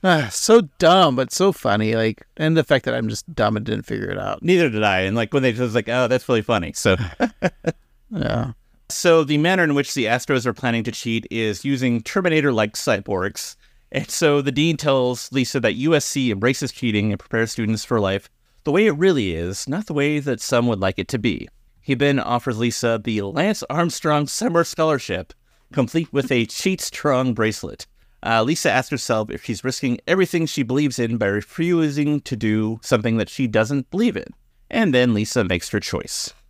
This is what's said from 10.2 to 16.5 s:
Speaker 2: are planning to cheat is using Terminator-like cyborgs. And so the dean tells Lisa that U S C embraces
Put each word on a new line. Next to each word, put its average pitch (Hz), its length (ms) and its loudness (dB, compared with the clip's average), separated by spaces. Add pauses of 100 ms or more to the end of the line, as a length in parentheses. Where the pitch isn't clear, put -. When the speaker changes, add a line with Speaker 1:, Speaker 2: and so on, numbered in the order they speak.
Speaker 2:
are 117 80 0
planning 117 300 -2
to 120 80 -4
cheat 113 380 -4
is 107 320 -4
using 127 380 0
Terminator-like 143 720 0
cyborgs. 101 800 -4 (380)
And - 180 -6
so 147 300 2
the 139 120 -2
dean 151 260 0
tells 127 520 0
Lisa 131 300 -2
that 110 140 0
U 147 200 0
S 143 120 0
C 127 240 0
embraces 120 420 0